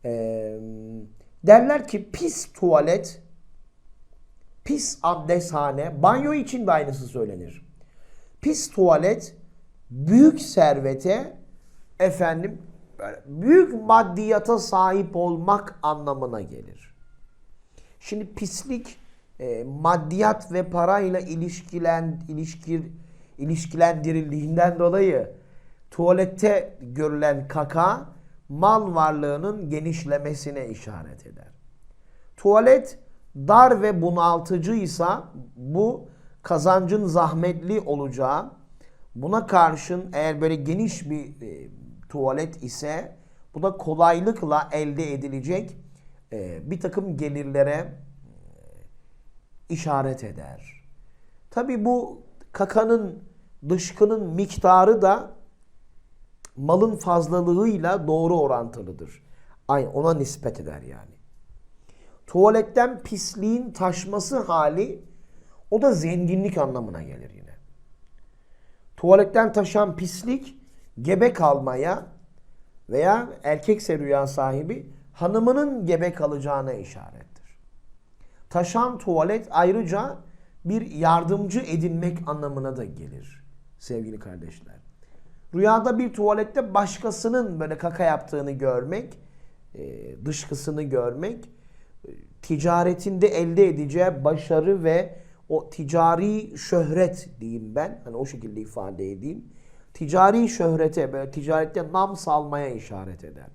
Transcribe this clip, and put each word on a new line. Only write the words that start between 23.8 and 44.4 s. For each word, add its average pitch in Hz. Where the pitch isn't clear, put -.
dolayı 175
tuvalette 185
görülen 143
kaka 165
mal 190
varlığının 156
genişlemesine 143
işaret 85
eder. -
Tuvalet 233
dar 208
ve 202
bunaltıcıysa 170
bu 170
kazancın 185
zahmetli 170
olacağı, 143
buna 175
karşın 180
eğer 151
böyle 160
geniş 160
bir, 147
e, 73
tuvalet 147
ise 147
bu 151
da 190
kolaylıkla 170